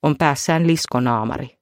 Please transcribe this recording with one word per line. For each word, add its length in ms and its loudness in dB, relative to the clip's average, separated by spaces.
on 140 2
päässään 500 2
liskonaamari. 960 -2